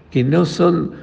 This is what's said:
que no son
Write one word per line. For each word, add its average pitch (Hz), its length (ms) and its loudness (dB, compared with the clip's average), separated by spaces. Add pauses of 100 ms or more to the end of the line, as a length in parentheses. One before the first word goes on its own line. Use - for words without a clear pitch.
(120)
que 127 120 0
no 160 220 2
son 175 460 0 (100)